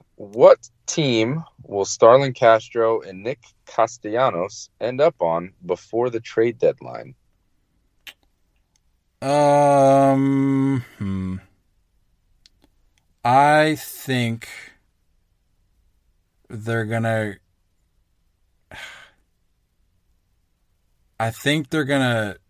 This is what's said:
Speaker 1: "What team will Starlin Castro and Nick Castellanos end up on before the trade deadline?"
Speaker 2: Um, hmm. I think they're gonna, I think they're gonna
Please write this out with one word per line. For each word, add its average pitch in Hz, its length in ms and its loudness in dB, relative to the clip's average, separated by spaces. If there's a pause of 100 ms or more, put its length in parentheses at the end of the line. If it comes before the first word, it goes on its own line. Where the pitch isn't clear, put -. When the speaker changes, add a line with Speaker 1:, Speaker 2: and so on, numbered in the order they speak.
(160)
Speaker 1:
"What 110 540 2 (160)
team 135 580 -2 (200)
will 98 220 -6
Starlin 127 480 4
Castro 113 680 2
and 95 220 -16
Nick 123 160 -8 (260)
Castellanos 107 1040 -4 (120)
end 127 180 -6
up 160 220 0
on 85 320 -4 (120)
before 113 440 -6
the 117 100 -6
trade 117 400 -2
deadline?" 127 560 -6 (2000)
Speaker 2:
Um, 139 1600 2 (140)
hmm. 95 380 -6 (1900)
I 147 520 4
think 120 760 -6 (2000)
they're 113 360 -6
gonna, 110 500 -4 (3750)
I 113 120 -4
think 147 380 -4
they're 156 160 -4
gonna 123 520 -2 (120)